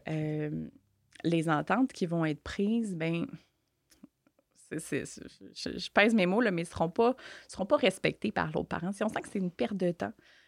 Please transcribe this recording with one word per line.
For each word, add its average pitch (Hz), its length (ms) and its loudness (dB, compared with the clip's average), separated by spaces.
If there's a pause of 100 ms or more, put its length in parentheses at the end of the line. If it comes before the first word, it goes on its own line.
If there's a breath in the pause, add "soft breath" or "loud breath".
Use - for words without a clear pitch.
euh, 151 640 -2 (560)
les 165 240 4
ententes 160 460 4
qui - 120 -2
vont 165 200 2
être 151 160 -2
prises, 214 520 0
ben, 165 320 0 (1400)
c'est, - 100 -6
c'est, - 260 -4
c'est, - 180 -12 (320)
je, - 240 -6
je - 120 -6
pèse 220 240 4
mes 190 120 4
mots, 190 140 2
là, 233 100 2
mais 170 140 -2
seront 170 240 -2
pas, 233 260 2 (340 loud breath)
seront - 180 -6
pas 294 100 4
respectées 214 560 0
par 165 200 0
l'autre 151 160 -2
parent. 170 240 -4
Si 202 100 -6
on 214 60 0
sent - 120 -4
que - 80 -10
c'est - 100 -4
une 180 120 0
perte - 260 -2
de 180 140 2
temps, 170 220 -4 (360 soft breath)